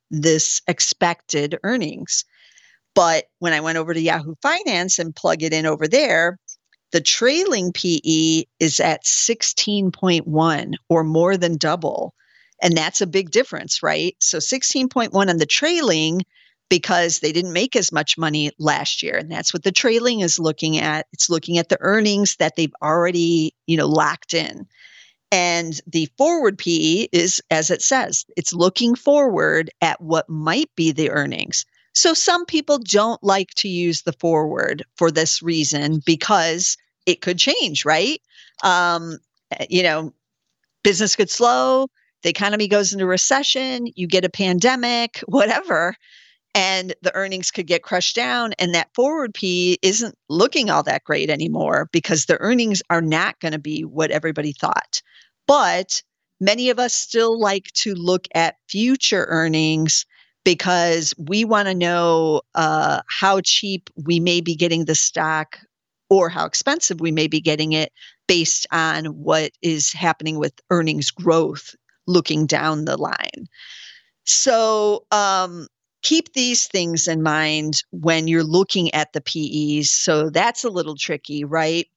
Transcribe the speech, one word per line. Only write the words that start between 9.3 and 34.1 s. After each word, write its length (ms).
point 360
one 480
or 140
more 320
than 220
double. 560
And 160
that's 240
a 60
big 240
difference, 500
right? 380
So 180
sixteen 520
point 220
one 160
on 100
the 100
trailing 720
because 500
they 120
didn't 220
make 220
as 160
much 260
money 400
last 460
year. 140
And 140
that's 220
what 100
the 80
trailing 500
is 180
looking 380
at. 360
It's 160
looking 280
at 120
the 120
earnings 560
that 180
they've 260
already, 720
you 100
know, 100
locked 460
in. 320
And 560
the 200
forward 420
P 420
E 100
is, 380
as 220
it 100
says, 420
it's 160
looking 400
forward 800
at 180
what 300
might 460
be 160
the 180
earnings. 560
So 200
some 300
people 340
don't 440
like 320
to 120
use 340
the 120